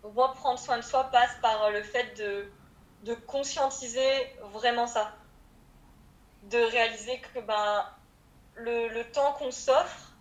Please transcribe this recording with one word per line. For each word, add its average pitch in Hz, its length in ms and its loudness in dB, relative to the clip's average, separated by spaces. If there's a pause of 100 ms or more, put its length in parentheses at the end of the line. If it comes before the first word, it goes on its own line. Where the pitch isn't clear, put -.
Donc 208 100 -14
moi, 254 200 4
prendre 254 260 -2
soin 247 180 -2
de 233 60 -6
soi 262 220 2
passe 247 360 4
par 214 300 4
le 208 100 -2
fait 233 360 -4
de, 202 280 -6 (580)
de 226 100 -6
conscientiser 269 1120 0 (240)
vraiment 240 360 0
ça. 214 260 -2 (1400)
De 233 80 0
réaliser 226 640 0 (120)
que, 262 60 -6
ben, 208 460 0 (680)
le, 233 340 -2
le 226 220 -6
temps 285 220 2
qu'on 277 180 -6
s'offre - 680 2